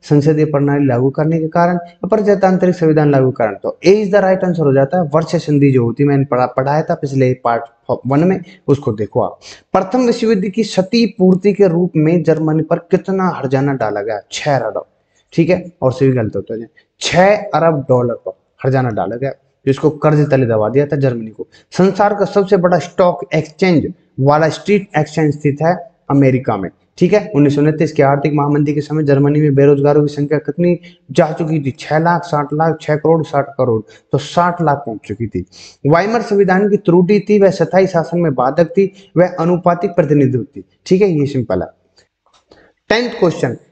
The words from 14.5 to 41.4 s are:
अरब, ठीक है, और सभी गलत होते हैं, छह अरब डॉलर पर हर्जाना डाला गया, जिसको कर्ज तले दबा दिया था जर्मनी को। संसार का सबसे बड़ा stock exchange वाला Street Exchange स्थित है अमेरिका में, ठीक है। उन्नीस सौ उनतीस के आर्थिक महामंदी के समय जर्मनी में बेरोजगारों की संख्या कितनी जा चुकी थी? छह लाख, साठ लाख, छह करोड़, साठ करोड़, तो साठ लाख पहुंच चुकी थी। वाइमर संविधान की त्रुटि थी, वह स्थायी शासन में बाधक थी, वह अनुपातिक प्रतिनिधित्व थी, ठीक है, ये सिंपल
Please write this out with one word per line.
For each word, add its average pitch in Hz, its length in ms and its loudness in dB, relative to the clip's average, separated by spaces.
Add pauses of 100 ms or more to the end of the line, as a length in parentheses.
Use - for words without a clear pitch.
अरब, 110 280 -4 (480)
ठीक 165 180 0
है, - 220 -4 (100)
और 131 100 2
सभी 135 200 0
गलत 113 240 -4
होते 101 180 -8
हैं, 113 140 -12 (320)
छह 196 360 2
अरब 156 520 -2
डॉलर 123 260 0
पर - 180 -12 (320)
हर्जाना 131 240 0
डाला 101 280 -4
गया, 131 160 -6 (340)
जिसको 135 240 0
कर्ज 151 400 0
तले 131 160 2
दबा 107 220 0
दिया 139 180 0
था 143 100 -4
जर्मनी 120 340 -2
को। - 180 -16 (220)
संसार 196 440 2
का 202 100 -2
सबसे 196 320 0
बड़ा 175 220 2
stock - 420 -2 (140)
exchange 160 580 0 (280)
वाला 151 280 4
Street 196 400 -2 (100)
Exchange 151 340 0
स्थित 143 300 -4
है 180 280 -2 (200)
अमेरिका 131 460 2
में, 95 140 -6 (280)
ठीक 180 140 2
है। 196 220 0
उन्नीस 143 200 4
सौ 143 60 0
उनतीस 151 320 0
के 147 100 2
आर्थिक 143 320 2
महामंदी 147 400 0
के 147 60 -2
समय 151 240 -4
जर्मनी 143 360 2
में 151 140 2
बेरोजगारों 147 520 4
की 143 80 -6
संख्या 147 240 -2
कितनी 175 400 -2 (320)
जा 156 220 2
चुकी 160 280 -4
थी? 135 180 -6
छह 151 200 -4
लाख, 170 260 0
साठ 147 280 -4
लाख, 156 280 -2
छह 151 160 -2
करोड़, 160 280 0
साठ 143 240 -4
करोड़, 117 340 -2 (300)
तो 143 60 0
साठ 175 440 -2
लाख 143 140 2
पहुंच 110 280 -10
चुकी 107 220 -8
थी। 92 200 -8 (400)
वाइमर 202 360 2
संविधान 196 480 2
की 202 60 2
त्रुटि 185 520 2
थी, 208 100 4
वह 196 120 4
स्थायी 180 360 0
शासन 170 320 -2
में 160 160 0
बाधक 139 300 0
थी, - 520 -4
वह 180 240 2
अनुपातिक 175 500 0
प्रतिनिधित्व 139 540 2
थी, - 200 -18 (220)
ठीक 185 160 2
है, 170 180 2
ये 135 60 0
सिंपल 110 360 -4